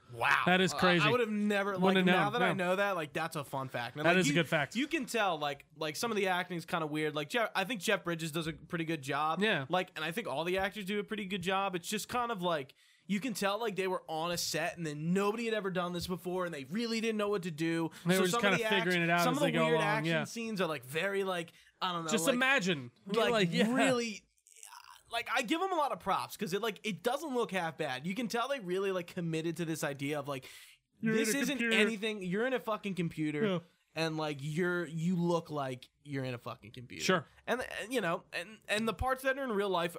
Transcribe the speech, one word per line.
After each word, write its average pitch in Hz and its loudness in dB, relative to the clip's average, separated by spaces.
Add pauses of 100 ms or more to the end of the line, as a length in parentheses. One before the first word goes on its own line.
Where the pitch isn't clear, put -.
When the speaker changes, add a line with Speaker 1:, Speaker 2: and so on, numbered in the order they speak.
(120)
Speaker 1:
"Wow." 135 4
Speaker 2:
That 180 6
is 185 2
Speaker 1:
I, - -6
Speaker 2:
crazy. 180 6
Speaker 1:
I 214 6
would 247 4
have 220 2
never, 208 0
like, 180 0
Speaker 2:
Wouldn't 190 6
have 180 8
Speaker 1:
now 185 6
Speaker 2:
known, 208 2
Speaker 1:
that 240 2
I 180 6
Speaker 2:
no. 175 2
Speaker 1:
know 190 6
that, 202 2
like, 156 -4
that's 165 -2
a 143 -4
fun 131 -4
fact. 120 -4
And, 147 -4
Speaker 2:
That 165 8
Speaker 1:
like, 180 8
Speaker 2:
is 180 6
a - 4
Speaker 1:
you, 143 2
Speaker 2:
good 160 4
fact. 151 0
Speaker 1:
you 277 -2
can 302 -2
tell, 196 0
like, 143 -4 (100)
like, 151 -4
some 233 -2
of 220 0
the 196 0
acting's 175 -2
kinda 165 -2
weird. 151 -2
Like, 151 -4
Jeff, 226 0
I 190 2
think 196 -4
Jeff 190 0
Bridges 165 -4
does 160 -4
a 160 -6
pretty 165 -6
good 156 -4
job. 151 -2
Speaker 2:
Yeah. 190 2
Speaker 1:
Like, 180 0
and 156 -6
I 160 -2
think 190 -4
all 135 -2
the 180 0
actors 196 -4
do 208 -2
a 202 -4
pretty 208 -6
good 190 -4
job. 190 0
It's 170 -6
just 208 -4
kind 240 -2
of 190 -4
like, 160 -2 (320)
you 196 -2
can 233 -4
tell, 202 0
like, 220 -2
they 190 0
were 185 -2
on 160 0
a 170 -2
set 165 -2
and 170 -6
then 151 -2
nobody 202 2
had 226 0
ever 196 -2
done 180 -2
this 175 -4
before 180 -2
and 170 -4
they 143 -8
really 226 -2
didn't 226 0
know 208 0
what 202 0
to 180 -4
do. 165 0 (140)
Speaker 2:
They 170 4
Speaker 1:
So 190 4
Speaker 2:
were 185 4
just 180 2
Speaker 1:
some 240 2
of 233 0
Speaker 2:
kinda 196 4
Speaker 1:
the - 0
act-, 202 2
Speaker 2:
figuring 175 2
it 170 2
out 175 4
Speaker 1:
some 247 4
Speaker 2:
as - 0
Speaker 1:
of - 0
the - 4
Speaker 2:
they 165 2
go 165 4
Speaker 1:
weird 160 4
Speaker 2:
along, - 2
Speaker 1:
action 208 0
Speaker 2:
yeah. 160 2
Speaker 1:
scenes 226 -6
are, 185 2
like, 147 -4
very, 185 -2
like, 175 -4 (280)
I 180 -2
don't 170 -2
know, 156 -4
Speaker 2:
Just 185 2
Speaker 1:
like, 269 4
Speaker 2:
imagine. 190 2 (160)
Speaker 1:
like, 202 4
Speaker 2:
Like, 208 4
yeah. 220 4
Speaker 1:
really, 233 2 (840)
like, 233 -4
I 254 4
give 302 0
'em 381 -2
a 349 0
lot 294 2
of 175 -6
props 143 -2
'cause 180 -4
it, 196 0
like, 214 -4
it 202 -6
doesn't 285 -2
look 233 0
half 170 -2
bad. 139 -4
You 190 -2
can 233 -4
tell 233 -2
they 277 -2
really, 190 -2
like, 180 -4
committed 165 -4
to 170 -4
this 156 -4
idea 143 -4
of, 139 -8
like, 135 -8 (560)
Speaker 2:
You're 220 0
in 220 4
Speaker 1:
this 220 2
Speaker 2:
a - 0
Speaker 1:
isn't 254 0
Speaker 2:
computer. 233 0
Speaker 1:
anything. 214 0
You're 190 0
in 262 0
a 240 0
fucking 202 -4
computer. 156 -2
Speaker 2:
Yeah. 185 0 (360)
Speaker 1:
And, 156 -2
like, 156 -4
you're, 175 0
you 165 0
look 170 2
like 135 -6 (160)
you're 139 -4
in 127 -4
a 120 -10
fucking 120 -12
computer. 120 -12
Speaker 2:
Sure. 180 2 (200)
Speaker 1:
And, 247 -2 (180)
and, 202 -8
you 226 0
know, 175 -2 (100)
and, 180 -8 (100)
and 214 0
the 226 -2
parts 262 -2
that 269 0
are 269 -4
in 254 -4
real 202 0
life 170 0